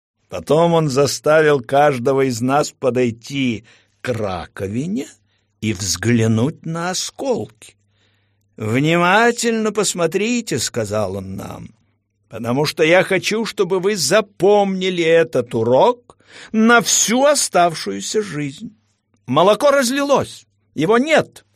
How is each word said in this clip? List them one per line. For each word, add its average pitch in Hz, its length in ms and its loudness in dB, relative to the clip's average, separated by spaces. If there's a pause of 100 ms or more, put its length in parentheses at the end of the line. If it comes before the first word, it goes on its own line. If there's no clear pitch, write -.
(300)
Потом 156 440 0
он 160 140 2
заставил 147 720 2
каждого 135 600 2
из 127 180 -2
нас 135 320 0
подойти 123 920 -4 (360)
к - 80 -8
раковине 110 1000 -6 (520)
и 110 140 -2
взглянуть 113 920 0
на 170 260 -6
осколки. - 840 -8 (800)
"Внимательно 196 1160 0
посмотрите", — 196 840 -2
сказал 104 580 -4
он 95 180 -10
нам, - 400 -14 (540)
"потому 120 360 -2
что - 180 -2
я 170 200 4
хочу, 202 420 -2
чтобы 185 360 -2
вы 208 160 -2
запомнили 190 1080 0
этот 160 500 2
урок 127 640 2 (340)
на 226 300 4
всю - 440 0
оставшуюся 196 960 0
жизнь. 147 540 -8 (500)
Молоко 196 460 4
разлилось, 277 760 0 (280)
его 190 240 2
нет. 285 480 0 (100)